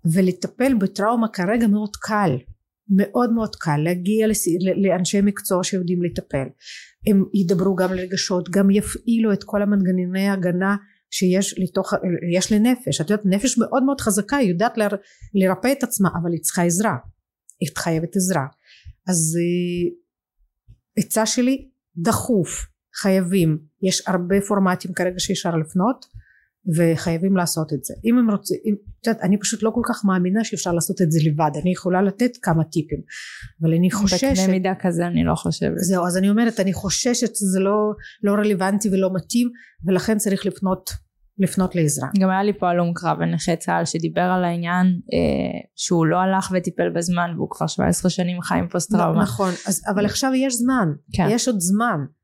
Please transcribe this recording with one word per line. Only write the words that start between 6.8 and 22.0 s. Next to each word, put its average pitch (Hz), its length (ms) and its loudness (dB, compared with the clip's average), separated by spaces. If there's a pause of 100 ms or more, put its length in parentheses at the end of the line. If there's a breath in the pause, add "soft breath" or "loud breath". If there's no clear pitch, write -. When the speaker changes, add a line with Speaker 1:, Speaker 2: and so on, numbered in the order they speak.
Speaker 1:
הם 196 180 4 (100)
ידברו 190 420 2
גם 185 160 0
לרגשות, 180 580 -4
גם 196 200 4
יפעילו 220 600 0
את 196 120 -2
כל 208 180 -2
המנגנוני 190 680 0
ההגנה 190 480 0 (340 soft breath)
שיש 185 480 0
לתוך, 185 340 -2 (420)
יש 185 180 0
לנפש. 233 480 2
את 156 100 -2
יודעת, 208 160 0
נפש 202 320 2
מאוד 254 240 2
מאוד 277 180 0
חזקה, 208 360 0
היא 240 140 4
יודעת 214 280 0
לר-, 208 180 0 (380 soft breath)
לרפא 190 380 2
את 269 100 0
עצמה, - 260 0 (140)
אבל 170 100 -2
היא 165 80 -4
צריכה - 220 -2
עזרה. 175 340 2 (640)
היא 160 160 -2
חייבת 165 400 -2
עזרה. 180 300 0 (600 soft breath)
אז, 165 340 0
אה, 175 500 -2 (1040)
עצה 220 300 0
שלי, 254 420 0 (280)
דחוף, - 720 0 (360)